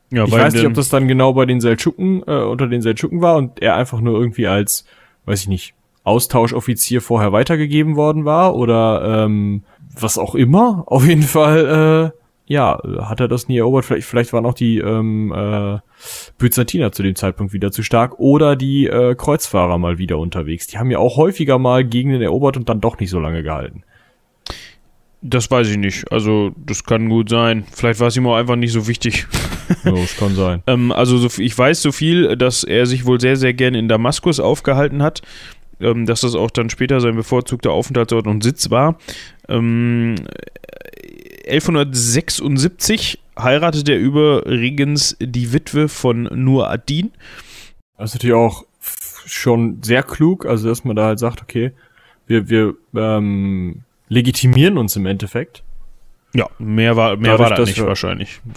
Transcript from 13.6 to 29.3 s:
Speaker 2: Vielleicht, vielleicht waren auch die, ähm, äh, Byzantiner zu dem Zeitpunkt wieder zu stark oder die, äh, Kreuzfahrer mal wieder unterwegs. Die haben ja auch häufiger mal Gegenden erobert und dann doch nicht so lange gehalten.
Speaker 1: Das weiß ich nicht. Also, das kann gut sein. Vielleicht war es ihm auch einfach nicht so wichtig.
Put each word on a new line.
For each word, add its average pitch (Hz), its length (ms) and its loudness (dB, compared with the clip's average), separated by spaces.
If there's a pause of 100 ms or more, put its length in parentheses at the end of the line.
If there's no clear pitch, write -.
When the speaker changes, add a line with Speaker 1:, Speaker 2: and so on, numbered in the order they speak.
Speaker 2:
Vielleicht, - 240 -2
vielleicht 120 240 0
waren 117 140 0
auch 123 80 0
die, 113 240 0
ähm, 110 580 -2
äh, 101 440 -4 (580)
Byzantiner 123 560 0
zu 98 100 -6
dem 95 120 0
Zeitpunkt 98 360 -4
wieder 98 220 -4
zu 110 100 -6
stark 120 380 0
oder 147 340 4
die, 135 320 0
äh, 123 280 2
Kreuzfahrer 95 600 0
mal 87 200 -2
wieder 87 200 -4
unterwegs. 82 500 -6
Die - 100 -12
haben 120 120 -2
ja 101 100 0
auch 117 180 2
häufiger 151 420 2
mal 127 240 2
Gegenden 123 380 0
erobert 131 340 0
und 123 140 -6
dann 110 100 0
doch 110 220 -2
nicht 95 80 -4
so 90 100 -2
lange 80 240 -4
gehalten. 76 400 -8 (1400)
Speaker 1:
Das 123 300 -2
weiß 120 160 4
ich 104 100 0
nicht. 98 320 -4
Also, 107 460 0
das - 300 -10
kann 113 240 0
gut 110 180 2
sein. 113 420 0
Vielleicht 117 300 -2
war 120 80 2
es 113 80 0
ihm 127 120 0
auch 117 80 2
einfach 120 200 0
nicht 120 160 0
so 110 160 -2
wichtig. 117 440 -4